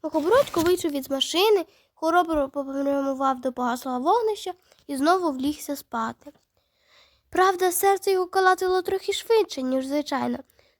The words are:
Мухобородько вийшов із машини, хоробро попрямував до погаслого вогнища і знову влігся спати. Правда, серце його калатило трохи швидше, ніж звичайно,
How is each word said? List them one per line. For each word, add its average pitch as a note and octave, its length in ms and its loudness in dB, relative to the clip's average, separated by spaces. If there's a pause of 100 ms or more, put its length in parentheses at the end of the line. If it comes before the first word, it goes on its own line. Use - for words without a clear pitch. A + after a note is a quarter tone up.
Мухобородько E4+ 580 2
вийшов E4+ 300 2
із C#4 180 -6
машини, E4+ 560 2 (280)
хоробро D#4+ 560 2
попрямував C4+ 920 -2
до B3+ 120 -4
погаслого B3 460 -4
вогнища G4+ 540 0 (340)
і C#4 100 -6
знову E4 340 2
влігся C#4 440 -6
спати. A#3 580 -10 (960)
Правда, F#4 420 2
серце G4 400 2
його F#4 160 2
калатило F#4 540 2
трохи G4 320 -4
швидше, G#4+ 480 0
ніж C4 240 -2
звичайно, C4+ 520 -2 (420)